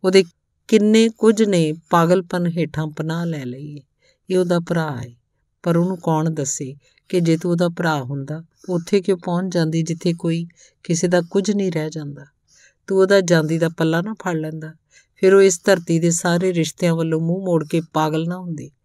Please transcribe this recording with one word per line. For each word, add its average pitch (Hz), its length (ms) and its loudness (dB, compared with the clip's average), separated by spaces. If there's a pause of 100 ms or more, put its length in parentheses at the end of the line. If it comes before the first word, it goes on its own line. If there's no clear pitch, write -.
ਉਹਦੇ 190 200 4 (440)
ਕਿੰਨੇ 220 400 6
ਕੁਝ 220 340 2
ਨੇ 175 300 2 (180)
ਪਾਗਲਪਨ 175 560 2
ਹੇਠਾਂ 160 400 -4
ਪਨਾਹ 160 400 -6
ਲੈ 151 180 -6
ਲਈ 143 320 -12
ਏ। 143 60 -18 (480)
ਇਹ 185 80 2
ਉਹਦਾ 175 220 2
ਭਰਾ 160 460 -4
ਏ, 120 80 -20 (480)
ਪਰ 170 140 0
ਉਹਨੂੰ 180 220 0
ਕੌਣ 160 320 0
ਦੱਸੇ 143 460 -6 (320)
ਕਿ 180 120 0
ਜੇ 165 160 2
ਤੂੰ 175 160 -2
ਉਹਦਾ 175 160 0
ਭਰਾ 165 340 -2
ਹੁੰਦਾ, 139 420 -8 (240)
ਉੱਥੇ 180 320 0
ਕਿਉਂ 185 180 0
ਪਹੁੰਚ 180 360 -4
ਜਾਂਦੀ 165 280 0
ਜਿੱਥੇ 165 300 -2
ਕੋਈ 170 340 -4 (380)
ਕਿਸੇ 170 240 -2
ਦਾ 175 120 4
ਕੁਝ 190 300 -2
ਨਹੀਂ 196 220 0
ਰਹਿ 156 180 -4
ਜਾਂਦਾ। 147 360 -12 (600)
ਤੂੰ 190 120 0
ਉਹਦਾ 190 220 6
ਜਾਂਦੀ 165 380 2
ਦਾ 165 100 0
ਪੱਲਾ 165 340 0
ਨਾ 214 120 -8
ਫੜ 185 200 -6
ਲੈਂਦਾ, 156 400 -8 (420)
ਫਿਰ 190 180 4
ਉਹ 196 80 8
ਇਸ 190 220 2
ਧਰਤੀ 170 360 2
ਦੇ 170 100 2
ਸਾਰੇ 175 440 0
ਰਿਸ਼ਤਿਆਂ 165 400 0
ਵੱਲੋਂ 160 260 -2
ਮੂੰਹ 175 240 -2
ਮੋੜ 165 240 0
ਕੇ 170 140 -2 (100)
ਪਾਗਲ 156 360 0
ਨਾ 180 100 -6
ਹੁੰਦੀ। 165 320 -10 (140)